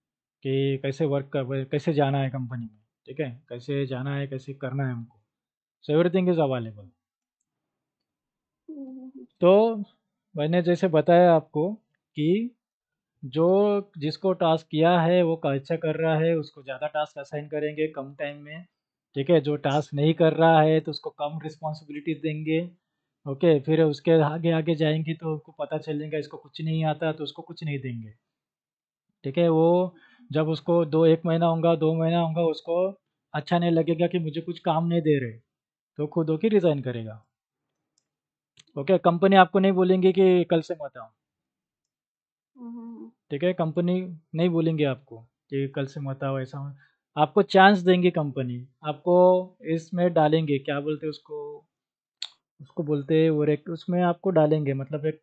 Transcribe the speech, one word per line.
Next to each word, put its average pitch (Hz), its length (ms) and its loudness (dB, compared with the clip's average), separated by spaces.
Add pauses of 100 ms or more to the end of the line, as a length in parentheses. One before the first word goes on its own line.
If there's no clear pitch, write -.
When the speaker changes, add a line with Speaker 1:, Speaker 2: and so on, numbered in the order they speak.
(440)
Speaker 1:
कि 135 400 0
कैसे 139 240 -2
work 139 260 -2
कर, 135 320 -4
कैसे 151 280 -2
जाना 139 280 0
है 135 80 -2
company 123 360 -8
में, 110 140 -18 (280)
ठीक 131 120 -14
है, 139 100 -4 (200)
कैसे 139 380 -6
जाना 135 280 -8
है, 139 120 -6
कैसे 135 280 -12
करना 135 320 -6
है 127 60 -6
हमको। 117 260 -14 (640)
So 147 100 0
everything 180 380 2
is 160 80 0
available। 113 480 -4 (1800)
Speaker 2:
हम्म, 294 120 -14
हम्म, 262 180 -16
हम्म। 262 260 -20 (160)
Speaker 1:
तो 208 420 4 (520)
मैंने 165 280 0
जैसे 175 260 0
बताया 170 460 6
आपको 156 380 -2
कि - 560 -8 (920)
जो, 196 720 0
जिसको 156 360 -4
task 165 340 0
किया 160 320 2
है 175 240 4
वो 165 200 0
कैसा 139 320 -4
कर 160 200 -4
रहा 160 220 0
है, 165 200 2
उसको 147 260 -10
ज़्यादा 135 240 -8
task 151 320 -6
assign 147 280 -12
करेंगे 151 420 -4
कम 139 260 -12
time 147 260 -10
में, 156 220 -18 (520)
ठीक 139 140 -4
है। 170 120 6
जो 147 160 -2
task 143 360 -2
नहीं 147 200 2
कर 160 200 4
रहा 160 280 6
है 156 180 4
तो 160 120 -10
उसको 147 200 -10
कम 151 320 -8
responsibilities 151 760 -8
देंगे, 156 400 -2 (640)
ओके। 147 360 2
फिर 156 220 2
उसके 151 280 0 (120)
आगे 160 280 -2
आगे 160 240 0
जाएंगे 156 380 -2
तो 160 220 -6
उसको 151 240 -14
पता 151 200 -6
चलेगा 151 380 -8
इसको - 200 -8
कुछ - 240 -16
नहीं 160 240 -2
आता 156 260 -2
तो 160 120 -8
उसको 139 200 -12
कुछ 170 200 -18
नहीं 143 160 -6
देंगे, 117 340 -10 (1080)
ठीक 139 140 -6
है। 170 120 4
वो 175 460 2 (360)
जब 156 180 0
उसको 170 360 0
दो, 156 200 2
एक 165 200 4
महीना 165 200 0
होगा, 165 320 2
दो 156 180 0
महीना 165 240 0
होगा, 165 240 -2
उसको 165 340 -2 (560)
अच्छा 165 260 -2
नहीं 170 120 0
लगेगा 165 360 0
कि 175 120 -2
मुझे 156 220 -6
कुछ 170 200 -10
काम 170 260 0
नहीं 170 140 0
दे 147 180 2
रहे, 113 200 -10 (600)
तो 147 100 -4
खुद 160 200 -2
होके 160 200 0
resign 170 320 2
करेगा, 113 420 -10 (1500)
ओके। 151 240 0
कंपनी 175 380 4
आपको 185 220 6
नहीं 196 140 2
बोलेंगे 185 400 2
कि 185 320 4
कल 165 160 0
से 170 140 -8
मत 147 220 -14
आओ, 113 120 -18 (1500)
Speaker 2:
हम्म, 247 140 -16
हम्म, 233 180 -14
हम्म। 226 220 -16 (220)
Speaker 1:
ठीक 143 120 -6
है, 180 100 2
कंपनी 175 400 -2 (420)
नहीं 175 140 2
बोलेंगे 160 360 0
आपको 123 340 -8 (300)
कि 139 260 -4
कल 139 100 -4
से 139 160 -12
मत 139 220 -8
आओ, 135 160 -4
ऐसा 131 180 -10
हो-, 139 160 -12 (440)
आपको 151 260 2
chance 190 380 6
देंगे 180 300 4
कंपनी। 131 460 -4 (260)
आपको 151 320 -2 (560)
इसमें 175 420 -2
डालेंगे, 156 460 2
क्या 143 200 -6
बोलते 151 260 -6
हैं 156 40 -4
उसको, 147 300 -14 (1200)
उसको 156 240 -10
बोलते 151 380 0
हैं, 160 100 4
और 151 180 0
एक 151 200 -2
उसमें 175 340 -4
आपको 175 280 -2
डालेंगे, 151 420 2
मतलब 139 320 -8
एक 156 180 -6